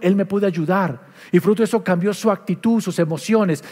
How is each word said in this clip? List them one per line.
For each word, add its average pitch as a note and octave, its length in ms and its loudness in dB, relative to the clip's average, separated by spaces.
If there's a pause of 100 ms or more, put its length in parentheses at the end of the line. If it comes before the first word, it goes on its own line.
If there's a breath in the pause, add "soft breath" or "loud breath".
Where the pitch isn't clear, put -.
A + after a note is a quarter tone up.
Él F#3 140 2
me G3 100 0
puede G3 220 -2
ayudar. F3 600 -2 (240 loud breath)
Y F3 80 4
fruto G#3+ 220 2
de A3 40 2
eso G#3+ 180 -2
cambió F#3 300 0
su G#3+ 160 -2
actitud, G#3 520 0
sus - 180 -4
emociones, E3+ 720 0